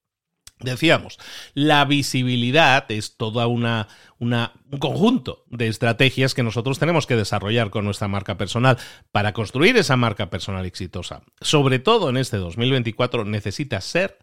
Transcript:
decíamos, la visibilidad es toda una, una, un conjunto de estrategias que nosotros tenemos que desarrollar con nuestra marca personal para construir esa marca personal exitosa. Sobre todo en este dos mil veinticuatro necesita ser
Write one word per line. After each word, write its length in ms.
decíamos, 580
la 320
visibilidad 1080
es 240
toda 320
una, 400
una, 320
un 80
conjunto 720
de 160
estrategias 680
que 120
nosotros 340
tenemos 300
que 80
desarrollar 540
con 140
nuestra 220
marca 320
personal 400
para 220
construir 440
esa 200
marca 340
personal 340
exitosa. 600
Sobre 400
todo 280
en 100
este 180
dos 200
mil 140
veinticuatro 540
necesita 560
ser 420